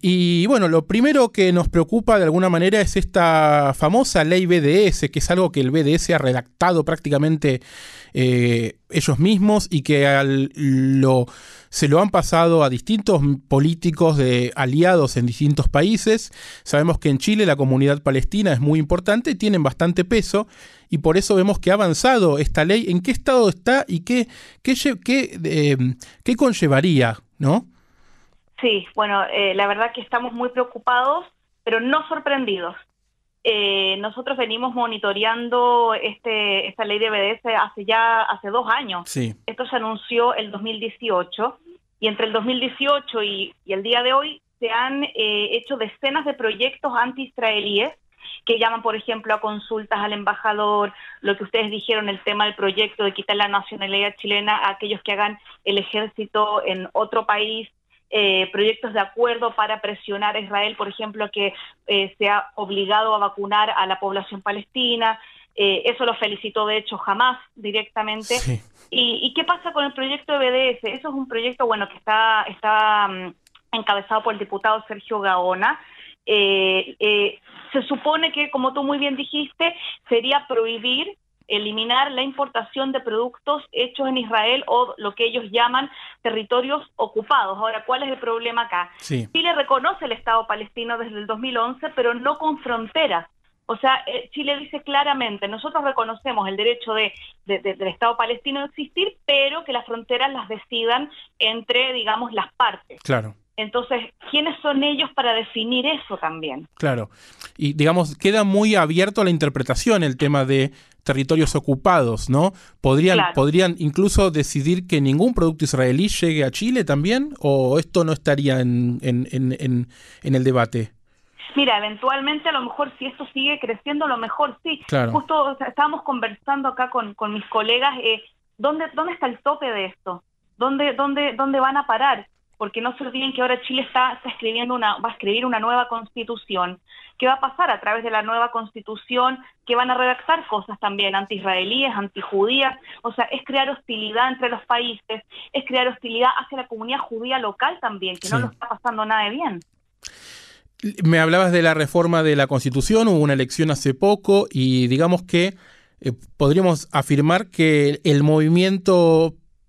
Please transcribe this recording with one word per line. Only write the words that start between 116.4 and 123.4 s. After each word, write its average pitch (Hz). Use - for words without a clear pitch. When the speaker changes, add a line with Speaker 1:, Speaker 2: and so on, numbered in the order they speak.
Speaker 1:
a 131
Chile 240
también, 214
¿o 139
esto 170
no 160
estaría 139
en, 123
en, 127
en, 131
en, 123
en 135
el 127
debate? 120
Speaker 2:
Mira, 247
eventualmente 269
a -
lo 277
mejor 262
si 262
esto 269
sigue 285